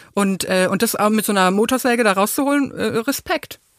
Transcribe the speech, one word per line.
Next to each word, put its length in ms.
und, 300
äh, 260
und 120
das 140
auch 140
mit 140
so 80
einer 180
Motorsäge 540
da 80
rauszuholen, 600
äh, 120
Respekt, 600